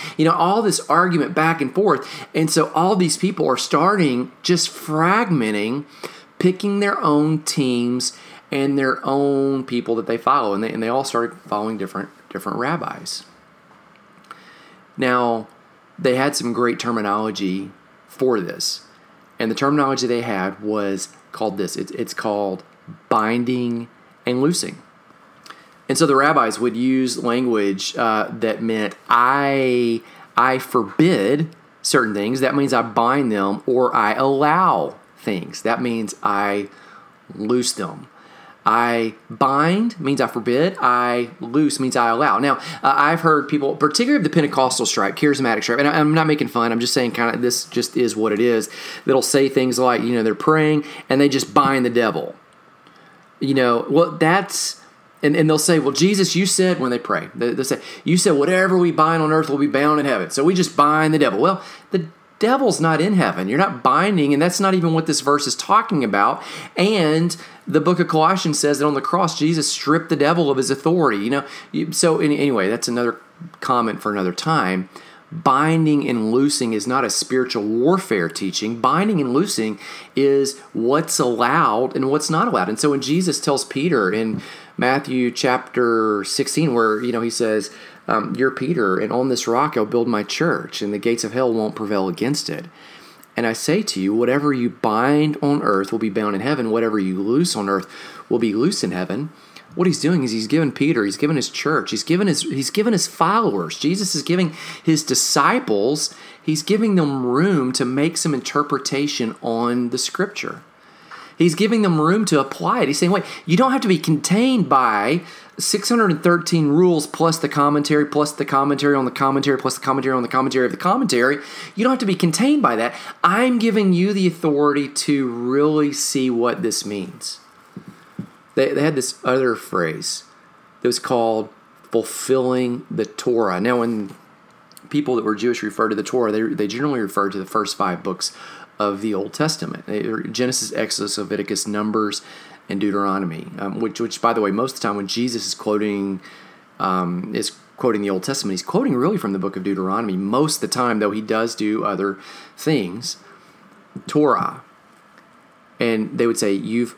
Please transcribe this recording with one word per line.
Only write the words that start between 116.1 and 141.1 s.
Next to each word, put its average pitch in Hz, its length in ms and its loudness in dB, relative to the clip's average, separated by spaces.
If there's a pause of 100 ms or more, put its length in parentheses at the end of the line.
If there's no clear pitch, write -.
and 156 100 0
thirteen 170 500 2
rules 165 360 4
plus 165 320 0
the 147 100 -2
commentary, 147 560 2
plus 147 280 0
the 139 120 -6
commentary 143 520 2
on 131 80 2
the 123 80 -2
commentary, 135 440 2
plus 131 200 -4
the - 80 -12
commentary 135 320 0
on 123 60 0
the 117 60 -4
commentary 131 380 2
of 98 60 -2
the - 60 -8
commentary. 147 600 2 (380)
You 196 80 0
don't 254 80 4
have - 80 -2
to 233 60 -2
be 190 100 2
contained 240 440 2
by 127 140 2
that. 113 180 -2 (300)
I'm 233 380 2
giving 208 320 4
you 185 200 4
the 196 140 2
authority 147 640 2
to 139 400 0
really 143 640 2
see 135 360 -2
what 117 340 0
this 110 220 -2
means." 98 540 -10 (1200)
They, 135 180 2
they 139 80 0
had 151 140 0
this 127 180 -4 (100)
other 127 300 2
phrase - 720 -4 (580)
that 123 60 0
was 117 100 0
called 113 500 0 (440)
fulfilling 127 960 -2
the 110 160 -4
Torah. 110 540 0
Now, 123 180 0
when 110 360 -4 (760)
people 143 240 -2
that 117 100 0
were 107 120 0
Jewish 117 260 0
referred 107 280 -2
to 107 40 -2
the 104 80 -2
Torah, 113 300 0
they, 110 100 0
they 107 240 -2
generally 127 320 -4
referred 98 340 -2
to 101 60 -6
the 92 80 -6
first 107 320 -4
five 92 240 -2
books - 340 -6 (400)
of 101 260 -2
the 107 120 -2
Old 101 180 -4
Testament, - 540 -4 (460)
Genesis, 123 400 -2
Exodus, 104 440 -4